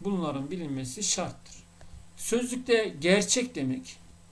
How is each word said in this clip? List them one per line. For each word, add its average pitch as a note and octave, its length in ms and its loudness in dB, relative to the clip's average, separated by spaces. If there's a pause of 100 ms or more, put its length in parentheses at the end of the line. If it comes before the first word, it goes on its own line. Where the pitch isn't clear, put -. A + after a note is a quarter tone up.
bunların D#3+ 500 -2
bilinmesi C#3+ 520 -6
şarttır. - 540 -4 (600)
Sözlükte A#3+ 840 2
gerçek G#3 540 4
demek, C3 420 -2 (360)